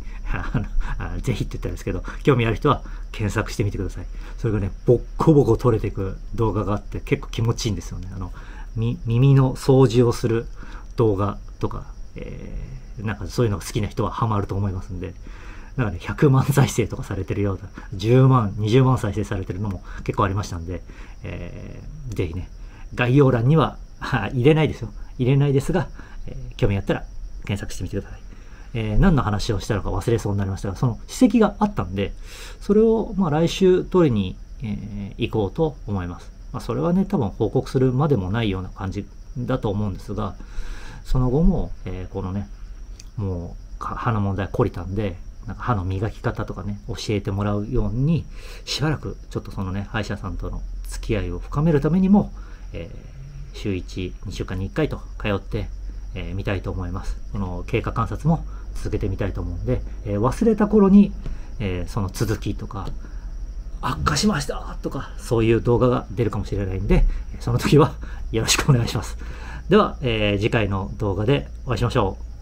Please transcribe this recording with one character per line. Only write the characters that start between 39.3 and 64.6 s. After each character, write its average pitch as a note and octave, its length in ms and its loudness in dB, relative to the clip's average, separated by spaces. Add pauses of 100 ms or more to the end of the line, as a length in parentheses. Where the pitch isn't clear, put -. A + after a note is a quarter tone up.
だ B2+ 220 -2
と A2+ 100 -2
思 G#2 180 0
う - 20 -2
ん F#2+ 40 -4
で F2 60 -8
す - 140 -10
が、 F#2+ 220 -4 (680)
そ - 160 2
の B2+ 100 4
後 C#3+ 140 4
も、 D#3+ 280 4 (140)
え F2+ 240 -6
ー、 - 40 -12
こ G2 80 -4
の F#2 100 -4
ね、 F#2+ 160 -4 (680)
も F#2 400 -4 (200)
う、 - 20 -16
か-、 - 160 -6
歯 - 160 -2
の G#2+ 100 2
問 G2 140 0
題 F#2+ 120 -2
懲 - 180 2
り G2+ 60 0
た G#2 120 -8
ん F#2 120 -6
で、 G2+ 220 -2 (300)
な F#2+ 60 -6
ん - 40 -8
か - 60 -12
歯 B2 120 0
の F#2 80 -2
磨 F#2+ 280 -2
き - 100 -14
方 A#2 240 -2
と G#2 80 -8
か G2 100 -8
ね、 G2+ 240 -6
教 - 80 -6 (140)
え G2+ 120 0
て - 100 -4
も G2 120 0
ら G#2 120 0
う G#2 120 -2
よ A#2 200 2
う G2+ 40 -2
に、 C3 340 2 (400)
し - 160 -6
ば D#3 100 2
ら - 60 -2
く - 200 -8 (140)
ち - 60 -6
ょ - 20 -2
っ - 40 -4
と - 80 -12
そ G2+ 120 -6
の F#2 80 -4
ね、 G2+ 180 -4
歯 A2 120 -4
医 G2 40 -6
者 G#2 100 -4
さ G2 140 -8
ん E2+ 80 -6
と F2 140 -6
の E2+ 100 -6 (260)
付 - 200 -8
き A2+ 100 0
合 F#2+ 60 0
い F2 80 -4
を F2 80 -6
深 - 240 -2
め E3 80 4
る C#3+ 100 4
た D3+ 80 2
め F3+ 100 4
に F#3+ 80 4
も、 G3+ 240 6 (420)
え E2+ 200 -10
ー、 - 260 -14 (400)
週 G2+ 160 -2
一、 F2+ 380 -6 (120)
二 F#2+ 60 -6
週 - 140 -6
間 F#2 120 -6
に F#2+ 80 -2
一 G2+ 80 -8
回 D#3 160 0
と G#2 120 -6 (180)
通 - 160 -4
っ F#2 40 -2
て、 G#2 280 -4 (480)
え F2 160 -6
ー、 F2+ 40 -4
み G2 80 -4
た G#2 120 0
い F2+ 60 -2
と G2+ 100 -4
思 F2+ 160 -4
い F2 40 -6
ま F#2 120 -6
す。 - 140 -4 (140)
こ G#2+ 80 -4
の F2+ 280 -4
経 A#2 140 0
過 G#2 100 -4
観 A2+ 160 0
察 G#2+ 200 -4
も E3 180 4 (300)
続 - 160 -2
け - 80 0
て G#2 100 0
み F#2 80 -2
た G2+ 100 -2
い F2+ 60 -2
と G2 80 -4
思 F2 140 -4
う - 20 -4
ん F#2+ 80 -6
で、 A#2+ 160 0 (240)
え G2+ 120 -2
ー、 - 20 0
忘 B2+ 260 2
れ A3 100 6
た G#3 120 4
頃 G3+ 220 8
に、 G3+ 220 10 (480)
え F2+ 280 -2
ー、 - 40 -6
そ A2 100 -2
の F#2+ 80 -2
続 G#2 300 -2
き G#2 160 -4
と G#2 120 -8
か、 F#2+ 200 -8 (920)
「悪 D3 220 -4
化 D3 140 2
し G#3 100 2
ま F3+ 140 4
し - 40 -6
た」 - 360 -6